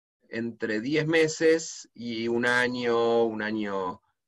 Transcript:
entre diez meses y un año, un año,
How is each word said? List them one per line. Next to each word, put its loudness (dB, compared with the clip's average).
entre -4
diez 0
meses 2
y -6
un 0
año, 2
un -2
año, -4